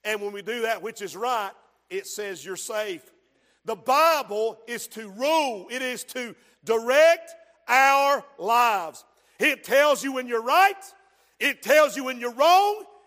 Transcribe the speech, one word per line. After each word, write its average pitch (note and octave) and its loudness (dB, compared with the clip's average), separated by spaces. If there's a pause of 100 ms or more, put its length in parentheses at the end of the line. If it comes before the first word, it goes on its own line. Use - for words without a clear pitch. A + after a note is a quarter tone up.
And G#3+ -4
when G#3 -8
we G3+ -12
do A3+ -8
that A3 -4
which A3 -12
is E3 -12
right, A3 -4 (360)
it F#3 -10
says, G3 -12
"You're F3+ -12
safe." G#3+ -8 (540)
The A3 -6
Bible B3 0
is A#3+ -10
to A3 -14
rule. B3+ -2
It B3+ -8
is B3+ -8
to A#3+ -12 (300)
direct C4 2 (360)
our C#4 4 (120)
lives. G#3 0 (340)
It C4+ 0
tells C#4 2
you C#4 -6
when B3+ -8
you're A#3 -4
right. F4+ 2 (640)
It C4 -4
tells D4 4
you C4+ -8
when B3+ -8
you're A#3+ -6
wrong. F#4 4 (220)